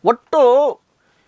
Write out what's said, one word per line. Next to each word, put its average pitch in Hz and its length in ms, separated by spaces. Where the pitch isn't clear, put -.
ಒಟ್ಟು 262 760